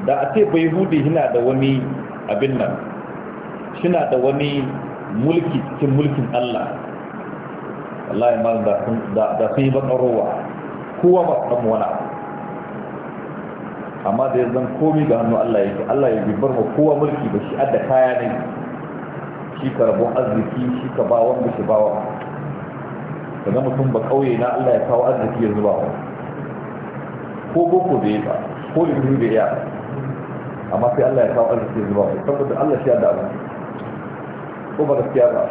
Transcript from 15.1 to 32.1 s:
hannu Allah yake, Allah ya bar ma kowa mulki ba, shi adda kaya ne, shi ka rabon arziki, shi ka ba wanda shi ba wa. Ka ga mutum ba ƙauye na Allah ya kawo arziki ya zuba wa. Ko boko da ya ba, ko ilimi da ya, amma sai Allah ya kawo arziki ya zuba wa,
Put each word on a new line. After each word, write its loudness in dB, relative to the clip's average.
hannu 2
Allah 2
yake, 0
Allah 4
ya 2
bar 2
ma 2
kowa 4
mulki 0
ba, 0
shi -6
adda 2
kaya 6
ne, 0
shi -2
ka 2
rabon 2
arziki, 0
shi -4
ka 0
ba 4
wanda 2
shi -4
ba 2
wa. 2
Ka -2
ga 2
mutum 0
ba 2
ƙauye 2
na 0
Allah 2
ya 4
kawo 4
arziki 2
ya 2
zuba 2
wa. 0
Ko 2
boko 4
da 0
ya 2
ba, -2
ko 4
ilimi 2
da 4
ya, 4
amma 2
sai 2
Allah 4
ya 0
kawo 4
arziki -2
ya 0
zuba 2
wa, 2